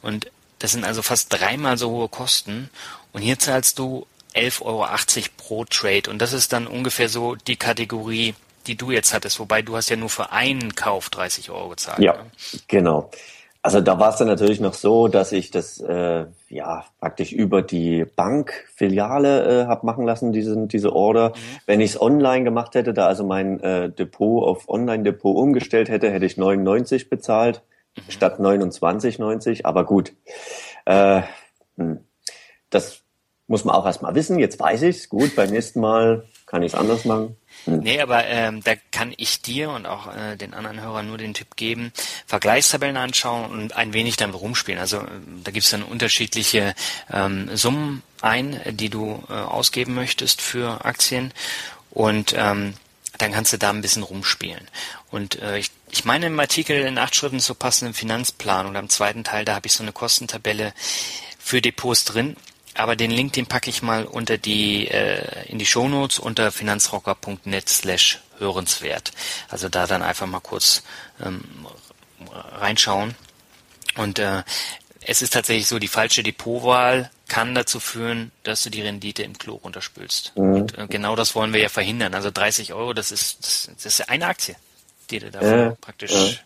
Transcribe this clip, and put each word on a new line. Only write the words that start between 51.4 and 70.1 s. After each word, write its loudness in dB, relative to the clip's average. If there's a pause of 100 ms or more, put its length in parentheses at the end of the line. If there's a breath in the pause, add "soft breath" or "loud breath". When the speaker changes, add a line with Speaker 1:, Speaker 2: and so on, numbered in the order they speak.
Speaker 1:
Und, 2
ähm, 0 (420)
dann 0
kannst 0
du -4
da 2
ein -2
bisschen 0
rumspielen. -6 (420 loud breath)
Und, -8
äh, -4
ich, -6 (180)
ich -2
meine 2
im -2
Artikel 0
in -2
acht 0
Schritten 0
zur -2
passenden 0
Finanzplanung, -2
am -6
zweiten 0
Teil, -4
da 0
hab -8
ich 2
so 0
eine -8
Kostentabelle -2 (680 loud breath)
für 0
Depots 0
drin. -2 (420)
Aber 2
den 0
Link, 0
den -2
packe -2
ich -4
mal 0
unter -2
die, 0
äh, -2
in -10
die -4
Shownotes 0
unter 0
finanzrocker -2
punkt -12
net -4
slash 2 (180)
hörenswert. -4 (360 loud breath)
Also -8
da 0
dann 0
einfach -2